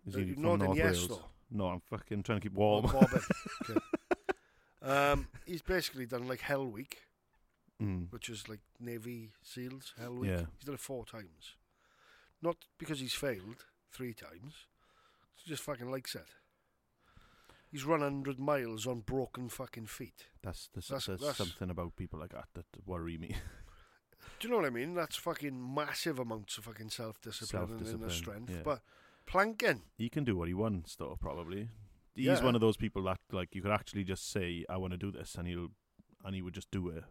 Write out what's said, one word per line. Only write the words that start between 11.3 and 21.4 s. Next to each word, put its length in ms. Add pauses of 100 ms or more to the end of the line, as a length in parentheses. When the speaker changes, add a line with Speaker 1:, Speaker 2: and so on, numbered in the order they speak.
Speaker 2:
Not 160 (220)
because 200
he's 140
failed 520 (260)
three 240
times. 500 (720)
He 120
just 140
fucking 300
likes 240
it. 100 (1500)
He's 140
run 160
hundred 380
miles 480
on 140
broken 480
fucking 360
feet. 420 (140)
Speaker 1:
That's, 320
that's, 140
Speaker 2:
That's, 180
Speaker 1:
that's 160
Speaker 2:
that's 160
Speaker 1:
something 320